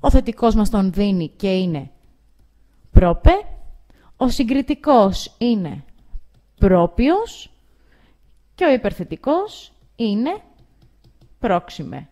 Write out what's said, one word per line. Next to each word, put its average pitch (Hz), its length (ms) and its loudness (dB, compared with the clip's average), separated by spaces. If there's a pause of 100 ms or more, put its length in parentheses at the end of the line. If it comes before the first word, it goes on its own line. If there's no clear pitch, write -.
Ο - 100 2
θετικός 233 440 2
μας 214 160 2
τον 196 220 0
δίνει 190 360 -2
και 190 280 -4
είναι 170 340 -4 (1000)
πρόπε, 175 420 6 (840)
ο 254 120 -2
συγκριτικός 262 1080 0
είναι 196 460 -4 (760)
πρόπιος 233 960 0 (1000)
και 370 100 -4
ο 302 80 4
υπερθετικός 262 1000 -4 (240)
είναι 233 440 -2 (1000)
πρόξιμε. 175 720 -6